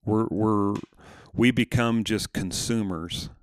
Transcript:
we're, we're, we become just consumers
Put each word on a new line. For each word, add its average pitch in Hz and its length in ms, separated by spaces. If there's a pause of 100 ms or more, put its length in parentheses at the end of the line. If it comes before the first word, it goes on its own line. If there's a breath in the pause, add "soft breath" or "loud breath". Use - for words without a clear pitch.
we're, 110 260
we're, 104 460 (580 loud breath)
we 123 180
become 117 520
just 107 300
consumers 92 960 (140)